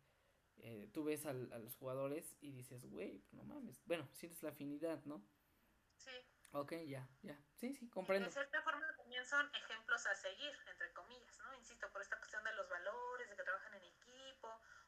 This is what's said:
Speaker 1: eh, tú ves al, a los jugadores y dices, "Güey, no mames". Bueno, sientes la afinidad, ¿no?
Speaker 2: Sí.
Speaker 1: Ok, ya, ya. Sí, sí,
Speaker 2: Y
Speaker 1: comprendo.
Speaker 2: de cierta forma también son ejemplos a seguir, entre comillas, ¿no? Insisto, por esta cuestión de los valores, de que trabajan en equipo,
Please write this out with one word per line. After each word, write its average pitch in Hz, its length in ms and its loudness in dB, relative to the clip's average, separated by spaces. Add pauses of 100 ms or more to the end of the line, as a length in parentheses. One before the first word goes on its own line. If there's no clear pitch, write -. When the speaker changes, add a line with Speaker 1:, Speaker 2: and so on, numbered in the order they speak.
(580)
Speaker 1:
eh, 107 360 -6
tú 160 120 4
ves 151 200 4
al, 127 280 2
a 120 60 -2
los 117 160 -6
jugadores 139 680 2
y 143 100 -6
dices, 127 380 -8
"Güey, - 420 -4
no 196 140 -12
mames". 226 400 -6
Bueno, 160 280 4
sientes 170 300 -8
la 156 60 2
afinidad, 147 560 0
¿no? 147 180 -4 (760)
Speaker 2:
Sí. - 140 -10 (420)
Speaker 1:
Ok, 143 200 0 (140)
ya, 131 200 -2 (160)
ya. 151 140 -6 (180)
Sí, 254 180 -2
sí, 240 140 -8
Speaker 2:
Y - 20 -8
Speaker 1:
comprendo. 190 360 6
Speaker 2:
de 175 60 0
cierta 277 320 4
forma 302 220 2 (120)
también 247 280 -2
son 285 300 8
ejemplos - 500 2
a 202 100 6
seguir, 214 360 -2 (200)
entre 247 220 -2
comillas, 247 460 -10
¿no? 240 160 -8
Insisto, 233 360 -6
por - 100 -2
esta 311 160 0
cuestión - 260 -6
de 214 100 0
los 196 160 0
valores, 233 600 0
de - 60 -10
que - 80 -4
trabajan - 320 0
en 185 80 -10
equipo, 254 680 -12 (380)